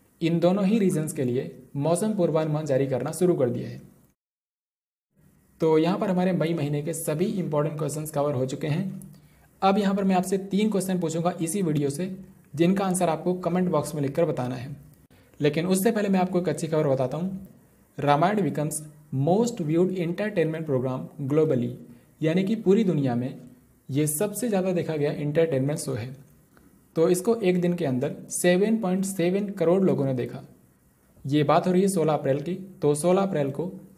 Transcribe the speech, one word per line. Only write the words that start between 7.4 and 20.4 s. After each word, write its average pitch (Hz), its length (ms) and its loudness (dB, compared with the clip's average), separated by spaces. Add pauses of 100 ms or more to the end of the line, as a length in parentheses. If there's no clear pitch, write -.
questions 151 320 -6
cover 143 240 0
हो 131 120 -2
चुके 143 200 -6
हैं। 180 460 -4 (500)
अब 196 160 4
यहाँ 196 160 2
पर 196 100 0
मैं 190 120 2
आपसे 185 240 0
तीन 214 300 0
question 185 300 -2
पूछूंगा 165 320 -2 (100)
इसी 190 200 -2
video 147 280 0
से, 185 260 -6 (380)
जिनका 185 300 2
आंसर 180 240 0
आपको 160 280 0
कमेंट 180 340 0
बॉक्स 151 240 0
में 147 80 -4
लिखकर 139 220 0
बताना 131 300 -2
है। 131 220 -10 (640)
लेकिन 151 260 2
उससे 190 240 2
पहले 208 180 0
मैं 190 120 4
आपको 180 200 0
एक 165 80 -2
अच्छी 151 180 -2
खबर 156 220 2
बताता 131 280 0
हूँ। 190 320 -6 (500)
रामायण 160 440 4
becomes 151 380 -4 (420)
most 202 400 2
viewed 180 360 2
entertainment 165 680 -2